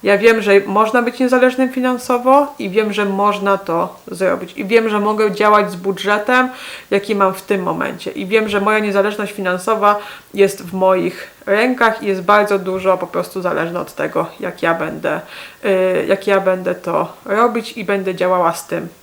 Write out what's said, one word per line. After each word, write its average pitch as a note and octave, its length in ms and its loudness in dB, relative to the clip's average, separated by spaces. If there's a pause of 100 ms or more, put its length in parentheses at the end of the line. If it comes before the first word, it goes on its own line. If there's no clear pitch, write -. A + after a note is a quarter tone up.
Ja G3 160 4
wiem, A3 240 4
że G3+ 100 2 (140)
można A3 360 2
być A#3+ 160 -4
niezależnym B3+ 540 2
finansowo B3+ 840 2
i G#3 120 -6
wiem, G#3+ 220 0
że G#3 120 0
można G3 540 0
to F3 380 -4 (140)
zrobić. F3+ 460 -2
I - 80 -6
wiem, A3 240 2
że G#3 120 0
mogę G#3 320 0
działać G#3 380 4
z - 60 -10
budżetem, G#3 720 0 (420)
jaki G3+ 240 0
mam G3 200 2
w - 80 -12
tym G3 200 -2
momencie. D#3+ 480 -4
I - 160 -8
wiem, A3 220 0
że G3+ 120 -2
moja G#3+ 180 2
niezależność G#3 540 -2
finansowa G#3 680 0 (360)
jest G3 280 2
w F3+ 120 -10
moich F#3 560 0 (160)
rękach A3+ 560 2
i G#3+ 40 -4
jest F#3+ 160 -2
bardzo G3+ 360 4
dużo F#3 400 0
po F3+ 80 -4
prostu F3+ 360 -6
zależna E3+ 380 -4
od - 140 -10
tego, D#3 320 -4 (140)
jak - 220 -8
ja E3 120 2
będę, D#3 460 -4 (440)
y, F#3 440 2
jak G3 180 0
ja G3 140 2
będę F#3 340 -2
to E3+ 380 -4 (120)
robić A3 480 0
i A3 120 -10
będę F#3+ 300 -2
działała F3+ 400 0
z - 120 -12
tym E3+ 220 -6 (140)